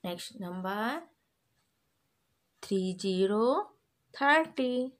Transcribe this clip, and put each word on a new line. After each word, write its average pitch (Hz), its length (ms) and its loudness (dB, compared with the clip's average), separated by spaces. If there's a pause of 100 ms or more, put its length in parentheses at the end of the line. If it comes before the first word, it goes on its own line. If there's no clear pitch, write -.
Next 175 340 -8
number, 202 640 -4 (1600)
three 185 400 -2
zero 208 720 2 (440)
thirty. 269 840 2